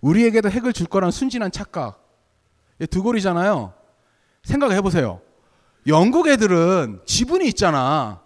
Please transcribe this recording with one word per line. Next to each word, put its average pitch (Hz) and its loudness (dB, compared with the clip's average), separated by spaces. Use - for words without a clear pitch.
우리에게도 214 4
핵을 240 -2
줄 170 -4
거란 185 0
순진한 233 -4
착각. 143 -12
얘 160 -6
드골이잖아요. 185 -2
생각해보세요. 185 0
영국 240 4
애들은 180 2
지분이 320 -2
있잖아. 135 -2